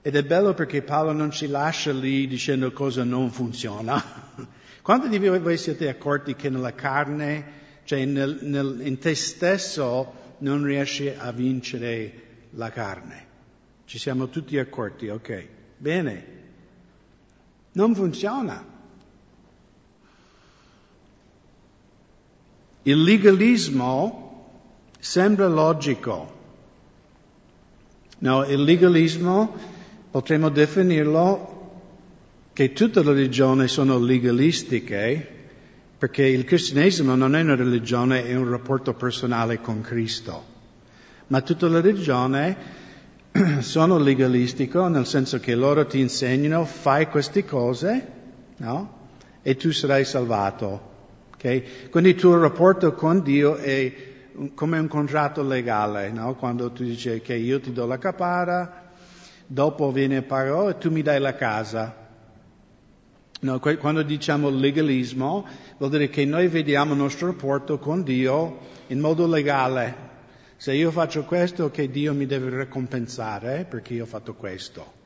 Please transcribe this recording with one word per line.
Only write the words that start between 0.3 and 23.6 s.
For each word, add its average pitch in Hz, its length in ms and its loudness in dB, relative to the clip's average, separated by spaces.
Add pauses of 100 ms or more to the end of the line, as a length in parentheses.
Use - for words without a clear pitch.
perché 143 280 -4
Paolo 156 320 -2
non 151 180 -4
ci 147 160 -8
lascia 143 460 -4
lì 135 340 -2
dicendo 131 460 -4
cosa 131 320 -4
non 123 260 -2
funziona. 113 720 -6 (400)
<laughs> - 400 -20
Quanti 254 240 2
di 220 100 0
voi 180 400 0
siete 156 300 -4
accorti 143 480 -4
che 147 140 -6
nella 127 240 -4
carne, 147 760 -4 (340)
cioè 135 180 -2
nel, 139 380 -2
nel, 139 400 -4
in 131 180 -6
te 160 160 0
stesso, 147 1200 -4
non 143 220 -2
riesci 139 460 -2
a 131 240 -8
vincere 120 920 -6 (280)
la 113 180 -10
carne? 98 560 -12 (600)
Ci - 120 -18
siamo 131 300 -6
tutti 135 320 -8
accorti, 117 480 -8
ok. 104 400 -12 (300)
Bene. 143 480 -6 (1500)
Non 214 240 2
funziona. 190 680 -4 (4000)
Il 143 200 6
legalismo 185 1200 4 (720)